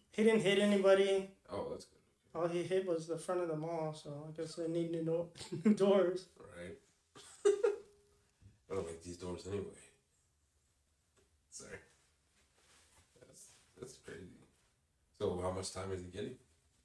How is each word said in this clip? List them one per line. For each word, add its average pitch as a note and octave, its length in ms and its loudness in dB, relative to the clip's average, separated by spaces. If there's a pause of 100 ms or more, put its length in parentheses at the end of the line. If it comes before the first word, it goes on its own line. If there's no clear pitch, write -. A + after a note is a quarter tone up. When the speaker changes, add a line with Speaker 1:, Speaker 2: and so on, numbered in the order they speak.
(120)
Speaker 1:
He G#3+ 120 0
didn't A3 180 6
hit G3 180 4
anybody. G3 720 6 (220)
Speaker 2:
Oh, - 200 -6
that's - 140 -12
good. - 120 -20 (360)
Speaker 1:
All E3 140 -2
he E3+ 160 -2
hit F#3+ 240 0
was E3 200 -2
the D#3+ 100 -4
front F3+ 240 -2
of F3 80 -2
the D#3 60 -2
mall, D#3 380 -4
so D3 340 -12
I D#3 120 -12
guess D#3+ 160 -8
they E3+ 120 -4
need E3 240 -2
new E3 120 -2
do-, E3 260 -2 (220)
<laughs> - 140 -6
new G#3 80 8
doors. F#3+ 520 4 (140)
Speaker 2:
Right. F3 380 -14 (680)
<laughs> G4+ 100 8 (1160)
I F#2+ 40 -4
don't F#2 120 -2
like - 160 -12
these F2 140 -12
doors F2+ 300 -8
anyway. G2 180 -4 (1800)
Sorry. - 280 -14 (1400)
That's, - 240 -20 (360)
that's - 180 -14
crazy. F2+ 300 -16 (920)
So F2+ 220 0
how F#2 100 -2
much F#2+ 220 -6
time F#2+ 180 -8
is F2+ 100 -6
he F2+ 60 -12
getting? G#2 280 -8 (500)